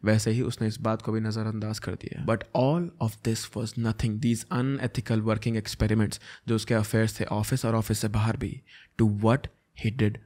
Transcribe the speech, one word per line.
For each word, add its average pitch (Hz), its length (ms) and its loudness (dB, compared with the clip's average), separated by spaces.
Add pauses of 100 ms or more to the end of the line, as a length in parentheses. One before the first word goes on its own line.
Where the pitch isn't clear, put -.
वैसे 110 280 4
ही 120 100 2
उसने 120 260 -2
इस 110 120 -4
बात 110 220 0
को 110 100 -4
भी 110 80 0
नज़रअंदाज 110 600 -4
कर - 120 -6
दिया। - 340 -8
But 113 140 2
all 147 720 0
of - 140 -10
this - 340 -2
was 113 220 -4
nothing, 110 460 0
these 117 280 2
unethical 123 760 0
working 110 360 0
experiments, 107 580 0 (260)
जो 113 80 2
उसके 110 180 0
अफेयर्स 110 460 2
थे 107 60 -2
ऑफिस 107 400 -2
और 113 100 2
ऑफिस 110 240 0
से 113 80 -2
बाहर 107 300 0
भी, - 240 -6 (400)
to 113 100 6
what 110 280 4 (460)
he 113 140 0
did 107 260 2